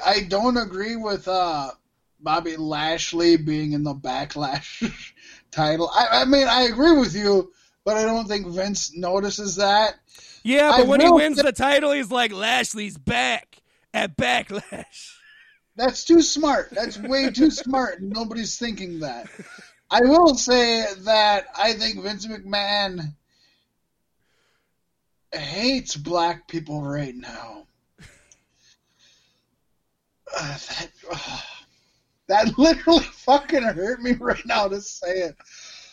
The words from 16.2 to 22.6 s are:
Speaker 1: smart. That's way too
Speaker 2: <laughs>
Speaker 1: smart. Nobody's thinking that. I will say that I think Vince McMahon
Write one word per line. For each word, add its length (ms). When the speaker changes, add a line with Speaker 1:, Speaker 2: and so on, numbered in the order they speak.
Speaker 1:
smart. 500
That's 260
way 320
too 220
Speaker 2:
<laughs> 0
Speaker 1:
smart. 500
Nobody's 560
thinking 440
that. 260
I 120
will 320
say 500
that 480
I 160
think 280
Vince 240
McMahon 880